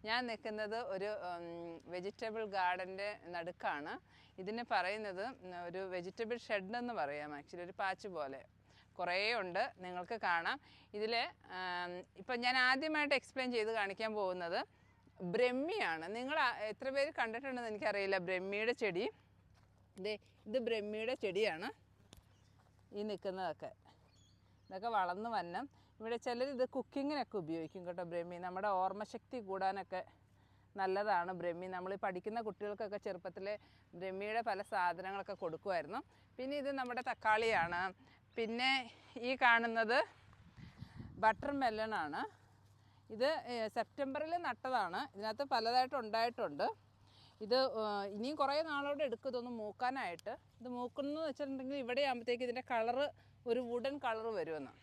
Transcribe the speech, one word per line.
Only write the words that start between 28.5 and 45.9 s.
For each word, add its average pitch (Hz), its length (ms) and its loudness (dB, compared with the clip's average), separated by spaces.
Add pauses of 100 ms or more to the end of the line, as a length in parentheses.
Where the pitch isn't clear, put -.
ഓർമ്മശക്തി 208 560 -2 (100)
കൂടാനൊക്കെ 190 540 0 (800)
നല്ലതാണ്. 190 600 4
ബ്രഹ്മി 175 340 -2
നമ്മൾ 185 220 -4
ഈ - 80 -10
പഠിക്കുന്ന 208 420 -2
കുട്ടികൾക്കൊക്കെ 208 600 -4
ചെറുപ്പത്തിലെ 190 480 -6 (460)
ബ്രഹ്മിയുടെ 196 500 -2
പല 196 200 -2
സാധനങ്ങളൊക്കെ 190 720 -2
കൊടുക്കുമായിരുന്നു. 175 580 -2 (380)
പിന്നെ 262 240 -4
ഇത് 277 180 -2
നമ്മുടെ 247 300 -4
തക്കാളിയാണ്. 214 720 4 (560)
പിന്നെ 233 320 2 (600)
ഈ 269 120 2
കാണുന്നത് 233 560 6 (1300)
ബട്ടർ 220 280 4 (120)
മെലൺ 220 400 0
ആണ്. 156 180 -2 (920)
ഇത്, 247 140 4 (240)
ഏ, - 20 -2 (200)
സെപ്റ്റംബറിൽ 285 600 -2 (120)
നട്ടതാണ്. 226 540 0 (140)
ഇതിനകത്ത് 220 400 -2
പലതായിട്ട് 254 480 4